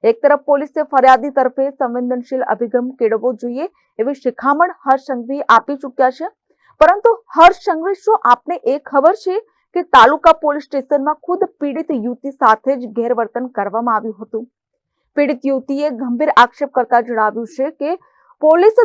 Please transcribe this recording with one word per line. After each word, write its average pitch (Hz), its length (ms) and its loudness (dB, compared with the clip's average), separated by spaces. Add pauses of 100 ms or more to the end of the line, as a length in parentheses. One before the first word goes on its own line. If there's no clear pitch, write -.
એક 226 180 0
તરફ 285 180 2
પોલીસે 294 420 -4
ફરિયાદી 262 480 2
તરફે 269 400 -2
સંવેદનશીલ 247 720 -6
અભિગમ 240 480 -4
કેળવવો 226 420 -2
જોઈએ 240 360 -8 (300)
એવી 247 160 -4
શિખામણ 285 600 -2 (120)
હર્ષ 269 140 2
સંઘવી 262 400 -8
આપી 233 360 2
ચૂક્યા 262 340 -2
છે, 311 180 -12 (520)
પરંતુ 403 440 2 (120)
હર્ષ 349 200 8
સંઘવી, 349 380 -4
શું 427 300 0
આપને 247 400 -2
એ 269 140 -2
ખબર 285 360 2
છે 381 240 -6 (360)
કે 349 80 -2
તાલુકા 302 500 4
પોલીસ 294 300 -2
સ્ટેશનમાં 285 520 -4
ખુદ 359 300 -4 (160)
પીડિત 294 300 -6
યુવતી 247 400 -6
સાથે 269 460 0
જ 247 100 -12
ગેરવર્તન 233 600 -6
કરવામાં 220 500 -4
આવ્યું 214 260 -8
હતું? 226 280 -12 (680)
પીડિત 285 280 -2
યુવતીએ 277 460 -4
ગંભીર 247 400 -4
આક્ષેપ 247 380 2
કરતા 240 320 0
જણાવ્યું 220 460 -4
છે 269 240 -6
કે 320 260 -6 (440)
પોલીસ 339 320 4 (120)